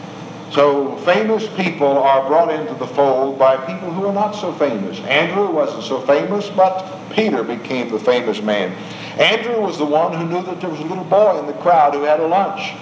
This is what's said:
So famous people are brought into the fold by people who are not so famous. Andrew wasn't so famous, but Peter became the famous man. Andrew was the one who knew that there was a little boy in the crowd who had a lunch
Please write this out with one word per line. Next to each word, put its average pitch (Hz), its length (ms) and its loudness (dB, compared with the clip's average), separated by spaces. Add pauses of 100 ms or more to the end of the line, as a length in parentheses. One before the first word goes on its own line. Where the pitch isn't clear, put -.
(520)
So 143 460 2
famous 214 580 0
people 147 420 2
are 135 300 4
brought 160 240 4
into 147 220 -4
the 127 120 -8
fold 135 520 2
by 131 180 6
people 180 360 -6
who 190 140 -4
are 202 60 0
not 202 200 0
so 175 200 -6
famous. 110 480 -2
Andrew 170 500 0
wasn't 135 340 -2
so 131 160 -4
famous, 170 480 0
but 190 500 0 (120)
Peter 175 320 0
became 117 480 -6
the 110 80 -2
famous 113 420 0
man. 104 320 0 (460)
Andrew 220 420 2
was 175 180 -2
the 147 60 0
one 160 280 2
who 165 160 -4
knew 180 140 -2
that 180 180 -8
there 185 100 -6
was 151 100 -8
a 151 40 -8
little 180 200 -6
boy 196 340 4
in 147 80 -6
the 147 80 -6
crowd 156 400 4
who 143 80 -2
had 151 180 2
a 160 60 0
lunch 185 560 0